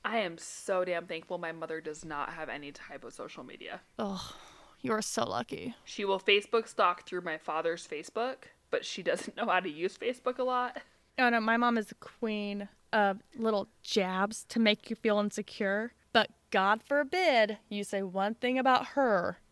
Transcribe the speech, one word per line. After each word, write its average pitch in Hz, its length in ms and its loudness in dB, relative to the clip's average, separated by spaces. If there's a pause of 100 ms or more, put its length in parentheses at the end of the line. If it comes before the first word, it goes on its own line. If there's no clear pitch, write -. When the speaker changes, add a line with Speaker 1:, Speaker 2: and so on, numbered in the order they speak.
Speaker 1:
I 220 140 -2
am 170 220 -4
so - 440 -2
damn 175 220 -2
thankful 175 320 -8
my 170 140 -6
mother 160 280 -8
does 156 240 -10
not 151 300 -6
have 156 160 -10
any 143 220 -10
type 143 320 -16
of 117 100 -16
social - 300 -14
media. - 380 -14 (180)
Speaker 2:
Ugh, 196 340 -6 (480)
you 247 120 -2
are 220 100 0
so - 260 -2
lucky. 101 460 -6 (100)
Speaker 1:
She - 200 -8
will 196 140 2
Facebook 202 480 2
stalk 180 380 0
through 180 160 -6
my 165 160 -6
father's 165 500 -2
Facebook, 220 580 -6 (260)
but - 120 -2
she - 200 -8
doesn't 175 340 -2
know 208 80 -2
how 185 140 4
to 180 100 -4
use 160 260 -4
Facebook 247 440 -4
a 262 40 0
lot. 247 380 -2 (380)
Speaker 2:
Oh, 247 100 8
no, 233 100 4
my 226 180 4
mom 240 220 4
is 208 80 -4
the - 80 -14
queen 208 720 -6 (240)
of 202 240 4 (180)
little 220 320 0 (140)
jabs 190 680 0
to 233 100 -2
make 214 320 4
you 220 40 -4
feel 208 220 2
insecure. 208 760 -2 (220)
But 220 160 6 (220)
God 202 320 4
forbid 277 760 4 (120)
you 202 140 -4
say 196 200 -2
one 190 320 -2
thing 254 240 0
about 254 300 4
her. 202 500 2 (120)